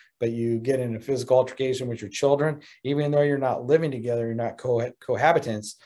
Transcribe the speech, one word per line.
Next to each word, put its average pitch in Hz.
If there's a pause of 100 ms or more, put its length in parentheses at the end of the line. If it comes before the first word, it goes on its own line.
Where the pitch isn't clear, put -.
(200)
but 117
you 117
get 127
in 117
a 113
physical 127
altercation 131
with 117
your 104
children, 143 (220)
even 147
though 147
you're 147
not 123
living 156
together, 117
you're 113
not 117
co-, 123
cohabitants, 120 (100)